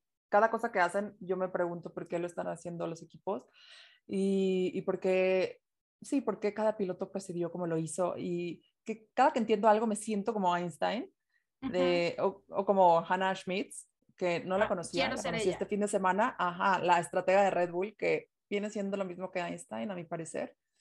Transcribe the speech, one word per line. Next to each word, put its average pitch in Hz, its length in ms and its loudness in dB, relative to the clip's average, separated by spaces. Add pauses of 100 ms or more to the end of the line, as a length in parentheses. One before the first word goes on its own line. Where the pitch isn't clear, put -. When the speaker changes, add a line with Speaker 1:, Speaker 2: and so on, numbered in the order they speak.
(300)
Speaker 1:
cada 220 200 6
cosa 226 220 -2
que 190 80 0
hacen, 202 400 0
yo 180 160 -4
me 185 120 -2
pregunto 175 440 -4
por 175 160 -10
qué 175 100 -4
lo 175 80 -4
están 175 220 -8
haciendo 170 380 -8
los 165 160 -8
equipos. - 440 -8 (600)
Y, 190 680 2
y 190 80 -2
por 190 180 -4
qué, 185 600 2 (400)
sí, 277 220 -2
por 202 180 -4
qué 202 140 -2
cada 214 240 0
piloto 185 320 -4
procedió 175 420 -6
como 175 140 -4
lo 165 100 0
hizo. 165 400 -2
Y 175 460 -6 (220)
que - 280 -10
cada 269 220 4
que 262 60 0
entiendo 220 280 2
algo 214 180 6
me 208 100 0
siento 208 360 -4
como 185 240 0
Einstein, 180 560 -4 (500)
Speaker 2:
Ujú. 262 100 -4
Speaker 1:
de, 175 480 2
o, 190 280 -2
o - 160 -2
como 180 420 6
Hannah 190 280 2
Schmitz, - 520 -6 (300)
que 175 240 0
no 185 160 -2
la 208 80 4
Speaker 2:
Ah, 220 40 -2
Speaker 1:
conocía, 185 340 -2
Speaker 2:
quiero 262 140 0
Speaker 1:
la 214 60 -6
Speaker 2:
ser 185 100 -4
Speaker 1:
conocí 220 160 0
Speaker 2:
ella. 175 40 2
Speaker 1:
este 190 140 -4
fin 202 140 -2
de 202 80 2
semana. 196 500 2
Ajá, 180 400 2
la 175 220 4
estratega 185 420 2
de 190 80 4
Red 175 200 0
Bull, 185 280 -4
que 165 320 -2 (180)
viene 202 220 -4
siendo 202 260 -4
lo 196 80 -2
mismo 185 260 -8
que 185 100 -4
Einstein, 175 500 -6
a 190 40 -6
mi 175 100 -8
parecer. - 520 -8 (240)